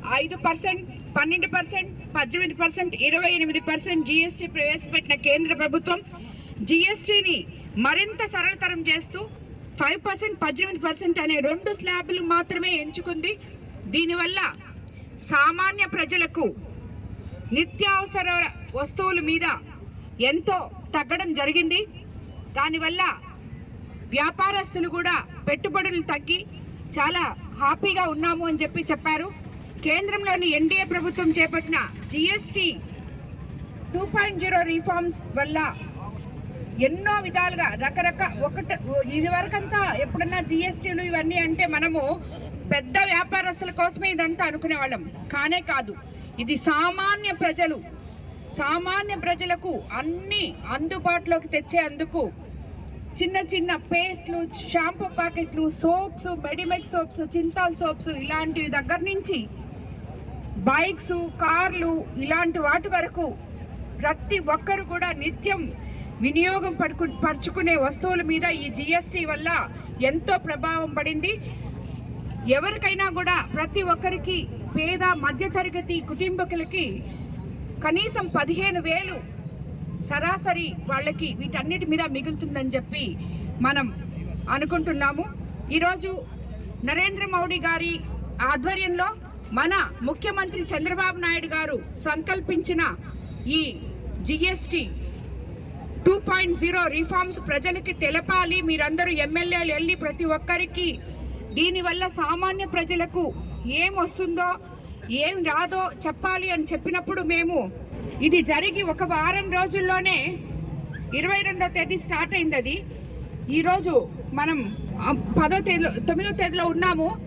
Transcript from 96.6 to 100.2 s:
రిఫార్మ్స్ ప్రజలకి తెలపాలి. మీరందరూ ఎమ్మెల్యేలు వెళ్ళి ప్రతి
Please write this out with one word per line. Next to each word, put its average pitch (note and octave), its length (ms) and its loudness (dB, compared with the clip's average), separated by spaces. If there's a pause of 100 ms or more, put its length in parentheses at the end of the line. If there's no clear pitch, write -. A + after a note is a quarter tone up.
రిఫార్మ్స్ E4+ 640 0
ప్రజలకి F4 440 0
తెలపాలి. E4+ 720 2
మీరందరూ D#4+ 480 2
ఎమ్మెల్యేలు E4 640 2
వెళ్ళి E4 220 2
ప్రతి D#4 300 -2